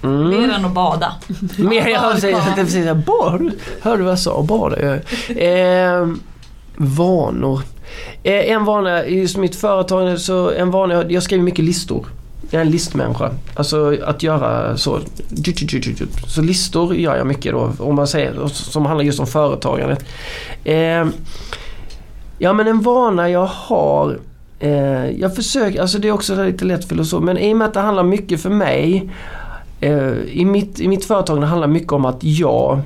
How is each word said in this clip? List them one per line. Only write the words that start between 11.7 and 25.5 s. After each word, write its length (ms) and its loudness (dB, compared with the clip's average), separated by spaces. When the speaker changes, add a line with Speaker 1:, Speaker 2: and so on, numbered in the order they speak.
Speaker 1:
Jag 120 0
är 40 2
en 40 4
listmänniska. 600 -2
Alltså 500 0
att 180 -2
göra 540 0
så. 220 -2
Så 160 0
listor 520 0
gör 220 2
jag 100 0
mycket 260 -2
då. 260 0
Om 160 0
man 120 2
säger, 420 -2
som 380 -2
handlar 180 0
just 160 0
om 60 -2
företagandet. 800 0
Eh, 420 2
ja, 140 2
men 160 4
en 140 4
vana 480 2
jag 160 2
har, 720 0
eh, 460 2
jag 160 0
försöker, 440 0